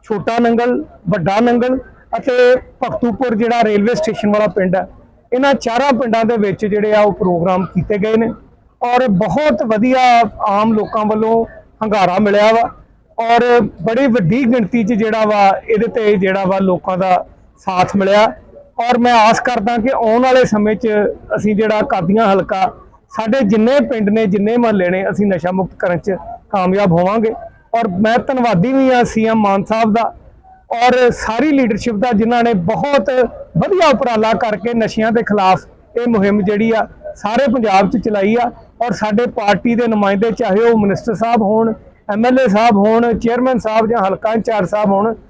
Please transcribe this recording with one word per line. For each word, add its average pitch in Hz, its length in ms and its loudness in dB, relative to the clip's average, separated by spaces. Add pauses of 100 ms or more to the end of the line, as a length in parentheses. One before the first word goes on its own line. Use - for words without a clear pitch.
ਛੋਟਾ 226 360 -4
ਨੰਗਲ, 240 460 0 (240)
ਵੱਡਾ 190 300 0
ਨੰਗਲ 240 400 0 (380)
ਅਤੇ 247 380 2
ਭਗਤੂਪੁਰ 233 800 -6
ਜਿਹੜਾ 233 280 0
ਰੇਲਵੇ 208 320 0
ਸਟੇਸ਼ਨ 214 340 -4
ਵਾਲਾ 208 180 2
ਪਿੰਡ 190 280 -2
ਹੈ, 185 120 -2 (460)
ਇਹਨਾਂ 269 200 2
ਚਾਰਾਂ 247 400 0
ਪਿੰਡਾਂ 226 320 0
ਦੇ 233 120 0
ਵਿੱਚ 202 280 -2
ਜਿਹੜੇ 208 280 0
ਆ 208 80 4
ਉਹ 202 120 2
ਪ੍ਰੋਗਰਾਮ 180 520 0
ਕੀਤੇ 190 320 -4
ਗਏ 220 200 0
ਨੇ 226 100 0 (560)
ਔਰ 247 240 2
ਬਹੁਤ 220 560 0
ਵਧੀਆ 240 600 4 (240)
ਆਮ 214 260 0
ਲੋਕਾਂ 214 320 -2
ਵੱਲੋਂ 220 400 0 (380)
ਹੰਗਾਰਾ 196 360 0
ਮਿਲਿਆ 208 320 2
ਵਾ 233 200 0 (540)
ਔਰ 240 360 4
ਬੜੀ 226 460 -2
ਵੱਡੀ 220 360 0
ਗਿਣਤੀ 233 400 0
'ਚ 220 100 -2
ਜਿਹੜਾ 220 320 0
ਵਾ 202 440 2
ਇਹਦੇ 220 180 0
ਤੇ 214 280 0
ਜਿਹੜਾ 190 300 0
ਵਾ 190 140 0
ਲੋਕਾਂ 185 380 -2
ਦਾ 185 280 0 (320)
ਸਾਥ 185 380 -2
ਮਿਲਿਆ 208 380 2 (560)
ਔਰ 240 80 2
ਮੈਂ 240 160 2
ਆਸ 226 260 4
ਕਰਦਾ 240 380 -4
ਕਿ 220 160 -2
ਆਉਣ 233 300 0
ਵਾਲੇ 254 220 4
ਸਮੇਂ 208 300 0
'ਚ 220 120 -6 (480)
ਅਸੀਂ 208 200 0
ਜਿਹੜਾ 214 260 0
ਕਾਦੀਆਂ 196 520 2
ਹਲਕਾ, 190 400 -2 (360)
ਸਾਡੇ 220 280 -2 (100)
ਜਿੰਨੇ 226 320 2
ਪਿੰਡ 220 300 -2
ਨੇ, 220 160 0
ਜਿੰਨੇ 208 320 0
ਮੁਹੱਲੇ 208 320 0
ਨੇ, 190 200 -2
ਅਸੀਂ 202 180 -2
ਨਸ਼ਾ 180 240 -2
ਮੁਕਤ 190 240 -4
ਕਰਨ 175 220 -2
'ਚ 196 140 -6 (380)
ਕਾਮਯਾਬ 190 420 0
ਹੋਵਾਂਗੇ। 202 420 0 (420)
ਔਰ 233 120 0
ਮੈਂ 214 300 0
ਧੰਨਵਾਦੀ 233 560 0
ਵੀ 269 180 2
ਹਾਂ 240 120 4
ਸੀ 220 220 -2
ਐਮ 226 100 0
ਮਾਨ 202 280 0
ਸਾਹਿਬ 220 300 0
ਦਾ 226 220 -2 (560)
ਔਰ 247 400 2
ਸਾਰੀ 240 400 -2
ਲੀਡਰਸ਼ਿਪ 240 440 0
ਦਾ, 247 160 -2
ਜਿਨ੍ਹਾਂ 233 320 2
ਨੇ 233 100 2
ਬਹੁਤ 226 560 -2 (480)
ਵਧੀਆ 339 320 2
ਉਪਰਾਲਾ 226 440 0
ਕਰਕੇ 220 400 -4
ਨਸ਼ਿਆਂ 220 380 -2
ਦੇ 226 120 0
ਖਿਲਾਫ 190 380 2 (400)
ਇਹ 247 60 -2
ਮੁਹਿੰਮ 208 340 2
ਜਿਹੜੀ 208 300 0
ਆ 214 160 0 (280)
ਸਾਰੇ 220 380 -2
ਪੰਜਾਬ 208 360 2
'ਚ 247 80 -2
ਚਲਾਈ 208 380 0
ਆ 240 160 0 (340)
ਔਰ 240 60 -6
ਸਾਡੇ 214 340 -2
ਪਾਰਟੀ 214 500 -2
ਦੇ 233 120 0
ਨੁਮਾਇੰਦੇ, 208 440 0
ਚਾਹੇ 220 380 0
ਉਹ 226 100 2
ਮਿਨਿਸਟਰ 202 360 -2
ਸਾਹਿਬ 226 260 0
ਹੋਣ, 220 320 0 (400)
ਐਮ 220 120 0
ਐਲ 254 140 2
ਏ 262 80 2
ਸਾਹਿਬ 208 300 2
ਹੋਣ, 220 420 2
ਚੇਅਰਮੈਨ 247 400 -2
ਸਾਹਿਬ 220 280 -2
ਜਾਂ 226 200 -2
ਹਲਕਾ 214 260 -4
ਇੰਚਾਰਜ 208 360 -2
ਸਾਹਿਬ 208 200 -2
ਹੋਣ 208 240 0 (160)